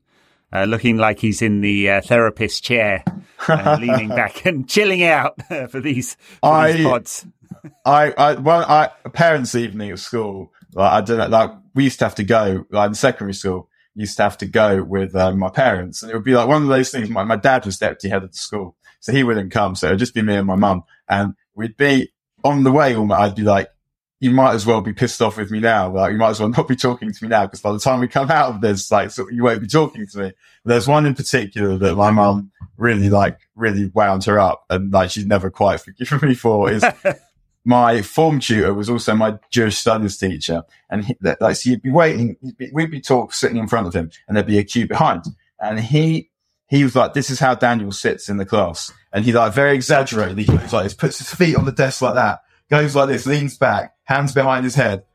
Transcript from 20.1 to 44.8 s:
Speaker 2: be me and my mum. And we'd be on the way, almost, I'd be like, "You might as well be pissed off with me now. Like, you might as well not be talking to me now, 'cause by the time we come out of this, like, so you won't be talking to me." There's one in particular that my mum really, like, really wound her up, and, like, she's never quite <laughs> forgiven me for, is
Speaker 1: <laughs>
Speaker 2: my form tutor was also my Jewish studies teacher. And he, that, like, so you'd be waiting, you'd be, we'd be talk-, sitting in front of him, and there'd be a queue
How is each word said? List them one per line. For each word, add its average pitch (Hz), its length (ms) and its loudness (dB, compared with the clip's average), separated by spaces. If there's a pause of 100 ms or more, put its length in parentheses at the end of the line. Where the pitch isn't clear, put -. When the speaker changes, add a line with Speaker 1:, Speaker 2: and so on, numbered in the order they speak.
Speaker 2:
be 113 80 -2
me 107 140 0
and 98 100 -2
my 92 100 0
mum. 98 280 2 (240)
And 98 260 0 (200)
we'd 113 220 -10
be 139 360 2 (320)
on 143 180 2
the 131 100 4
way, 139 220 4
almost, 104 260 2
I'd 104 140 2
be 107 80 -4
like, 98 260 2 (520)
"You 127 100 2
might 131 240 4
as 104 100 -4
well 113 160 2
be 101 120 -6
pissed - 280 -4
off 110 160 0
with 104 140 -6
me 107 100 -4
now. 107 320 2
Like, 95 200 0
you 107 60 -2
might 110 120 4
as 104 100 -4
well 107 80 0
not 123 200 0
be 127 80 0
talking 120 360 -2
to - 120 -14
me 110 40 -8
now, 107 180 2
'cause - 140 -16
by 104 120 -2
the 104 60 -4
time 127 220 0
we 123 80 -2
come 131 220 -2
out 143 240 2
of 101 60 -10
this, 101 320 -2
like, 101 180 2
so - 200 -10
you 120 120 -4
won't 117 200 2
be 107 40 -8
talking 127 400 -2
to 101 120 -14
me." 95 140 -6 (320)
There's 120 240 2
one 151 180 4
in 139 80 0
particular 104 640 -2
that 95 180 0
my 104 140 4
mum 101 420 2 (240)
really, 104 340 0
like, 98 280 2 (160)
really 101 400 -2
wound 98 300 0
her 104 140 2
up, 92 320 0
and, 95 220 -2
like, 95 180 2
she's 104 160 -6
never 98 240 0
quite 98 300 0
<laughs> - 20 -14
forgiven 139 460 -4
me 127 60 2
for, 110 360 2
is 107 140 0 (400)
Speaker 1:
<laughs> - 400 -20
Speaker 2:
my 120 380 4
form 156 360 0
tutor 107 360 0
was 104 140 -6
also 117 260 -2
my 107 240 0 (120)
Jewish 110 280 2
studies 110 380 0
teacher. 82 460 -4 (260)
And 101 160 -6
he, 110 180 -4
that, 85 180 -2
like, - 160 2
so - 140 -2
you'd 123 120 -2
be 131 80 -4
waiting, 131 520 2
you'd 131 140 -14
be, 123 160 -12
we'd 160 200 -4
be 143 80 -10
talk-, 120 340 0
sitting - 220 -2
in 110 100 -4
front 101 220 -2
of - 60 -6
him, 82 160 -4 (180)
and 104 80 -2
there'd 101 100 0
be 104 120 2
a 101 60 2
queue 113 220 -2